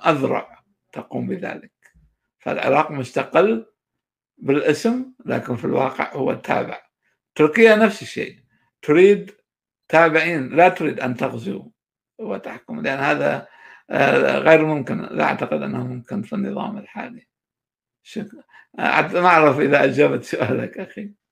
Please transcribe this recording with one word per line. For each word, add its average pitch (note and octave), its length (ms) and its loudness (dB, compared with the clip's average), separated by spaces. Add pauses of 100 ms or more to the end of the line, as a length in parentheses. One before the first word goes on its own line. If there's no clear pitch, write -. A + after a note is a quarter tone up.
أذرع C3+ 520 -2 (340)
تقوم - 340 -10
بذلك. F#3+ 460 -10 (680)
فالعراق C3+ 520 0
مستقل D#3+ 760 0 (720)
بالاسم، A3+ 760 0 (140)
لكن B2 300 -6
في - 80 -10
الواقع - 480 -2
هو C3+ 220 -2
تابع. - 440 -4 (560)
تركيا G#3+ 420 6
نفس G#3+ 260 0
الشيء، - 340 -12 (460)
تريد F3+ 480 4 (580)
تابعين، D#3+ 600 2
لا D#3+ 200 6
تريد D#3 320 -2
أن B2 160 -4
تغزو D#3+ 540 -8 (480)
وتحكم، - 640 -12
لأن C#3 180 -6
هذا C#3+ 480 -2 (440)
آه، C#3 480 2
غير D#3 280 6
ممكن، D3 340 -4
لا - 240 -4
أعتقد C#3+ 380 -4
أنه B2+ 240 -6
ممكن B2 360 -10
في - 100 -14
النظام - 460 -6
الحالي. - 480 -16 (760)
شكرا. - 400 -16 (360)
آه، D3+ 340 0
ما F3 140 0
أعرف D#3 340 4
إذا C#3+ 240 4
أجابت C3+ 400 2
سؤالك B2 540 -4
أخي. G3+ 340 -14 (200)